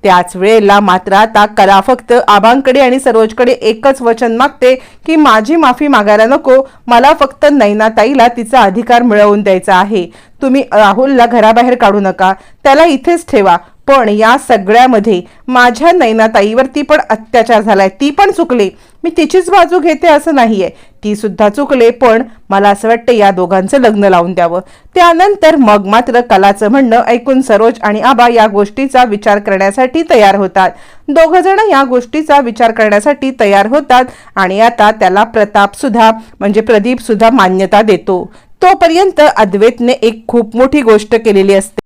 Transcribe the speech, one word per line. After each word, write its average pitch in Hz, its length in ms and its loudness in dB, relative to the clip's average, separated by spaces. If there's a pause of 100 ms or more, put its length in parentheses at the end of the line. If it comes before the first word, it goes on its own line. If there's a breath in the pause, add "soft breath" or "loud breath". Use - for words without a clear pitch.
त्याच 180 320 0
वेळेला 202 440 2
मात्र 190 340 -2
आता 214 320 2
कला 196 360 2
फक्त 254 320 -2 (140)
आबांकडे 247 520 2
आणि 262 200 0
सरोजकडे 233 520 0
एकच 247 500 -2
वचन 233 340 -2
मागते 254 400 0
की, - 400 -8
"माझी 254 400 2
माफी 294 320 0
मागायला 214 380 2
नको, 262 300 0 (320 loud breath)
मला 247 320 2
फक्त 277 320 -2
नैनाताईला 220 760 0
तिचा 240 340 -2
अधिकार 233 420 0
मिळवून 208 400 2
द्यायचा 190 320 0
आहे. 196 300 -2 (360 soft breath)
तुम्ही 269 220 0 (100)
राहुलला 233 520 2
घराबाहेर 233 500 2
काढू 208 240 0
नका, 190 340 -2 (300 soft breath)
त्याला 285 220 4
इथेच 339 460 -2
ठेवा, 190 260 2 (300 soft breath)
पण 269 220 2
या 220 260 2 (120)
सगळ्यामध्ये 220 760 0 (260 soft breath)
माझ्या 247 440 0
नैनाताईवर 220 720 0
ती 269 160 -6
पण 302 180 0 (100)
अत्याचार 220 520 0
झालाय, 196 280 0
ती 277 200 -4
पण 392 220 0
चुकली, 247 380 -2 (340 soft breath)
मी 330 140 -4
तिचीच 349 320 0
बाजू 359 300 2
घेते 311 280 -2
असं 302 280 0
नाहीये, 214 340 0 (340 soft breath)
ती 208 120 -4
सुद्धा 208 340 -2
चुकले, 262 400 0
पण 240 340 0 (260 loud breath)
मला 196 200 2
असं 202 180 -2
वाटतं 233 260 0
या 208 180 2
दोघांचं 185 480 -2
लग्न 214 240 0
लावून 185 300 0
द्यावं." 170 260 -2 (360 soft breath)
त्यानंतर 349 600 2
मग 208 320 0
मात्र 240 340 0
कलाचं 202 500 0
म्हणणं 247 360 2
ऐकून 254 340 -2
सरोज 226 400 0
आणि 214 200 -4
आबा 240 280 2
या 226 180 2
गोष्टीचा 214 560 -2
विचार 208 360 -2
करण्यासाठी 208 680 -2
तयार 208 260 2
होतात. 190 360 -2 (380 soft breath)
दोघं 320 300 2
जण 381 200 0 (120)
या 277 120 0
गोष्टीचा 277 560 -2
विचार 233 320 -2
करण्यासाठी 226 680 -2
तयार 202 280 0
होतात 262 380 0 (300 loud breath)
आणि 190 240 -2
आता 226 320 2
त्याला 202 320 0
प्रताप 214 520 -2
सुद्धा, 226 360 0 (280 loud breath)
म्हणजे 202 220 -2
प्रदीप 226 400 -2
सुद्धा 226 280 0
मान्यता 190 520 0
देतो. 190 420 -2 (380 soft breath)
तोपर्यंत 370 600 2 (160)
अद्वैतने 220 540 0
एक 226 360 -4
खूप 226 280 -4
मोठी 269 260 0
गोष्ट 220 340 0
केलेली 196 380 0
असते. 196 320 -4